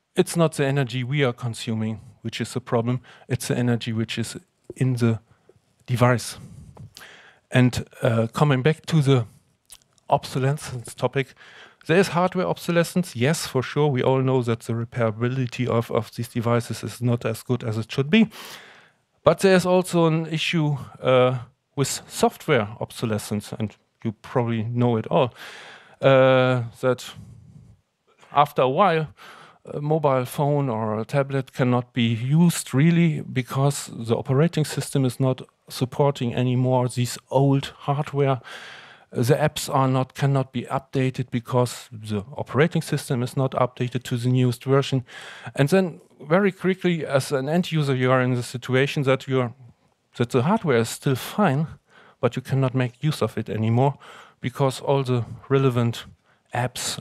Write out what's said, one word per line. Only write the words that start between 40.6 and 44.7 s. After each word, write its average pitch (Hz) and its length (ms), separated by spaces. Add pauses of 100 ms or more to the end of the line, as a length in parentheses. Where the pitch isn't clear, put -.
updated 131 680
because 123 600
the 107 340 (120)
operating 156 460
system 135 400
is 123 120
not 135 180
updated 123 500
to 127 140
the 120 120
newest 127 360
version. 135 380 (520)